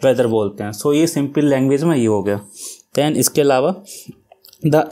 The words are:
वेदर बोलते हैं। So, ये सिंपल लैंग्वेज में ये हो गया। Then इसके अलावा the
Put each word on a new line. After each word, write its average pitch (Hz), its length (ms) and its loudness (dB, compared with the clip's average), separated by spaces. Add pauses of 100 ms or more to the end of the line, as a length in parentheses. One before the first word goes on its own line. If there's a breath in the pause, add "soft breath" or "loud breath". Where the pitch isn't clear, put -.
वेदर 123 220 2
बोलते 104 360 -2
हैं। 104 80 -8
So, 147 220 -2
ये 160 140 2
सिंपल 143 380 -2
लैंग्वेज 139 380 2
में 170 140 2
ये 120 80 0
हो 107 180 0
गया। 101 180 -2 (540 loud breath)
Then 147 220 0
इसके 131 240 0
अलावा 139 340 2 (920 loud breath)
the 151 240 4